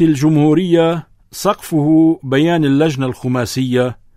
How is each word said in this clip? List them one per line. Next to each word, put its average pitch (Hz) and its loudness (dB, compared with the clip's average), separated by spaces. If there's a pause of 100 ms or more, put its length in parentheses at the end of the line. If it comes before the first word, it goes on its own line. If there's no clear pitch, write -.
الجمهورية 160 2 (240)
سقفه 160 0
بيان 151 0
اللجنة 139 0
الخماسية، 127 -4 (200)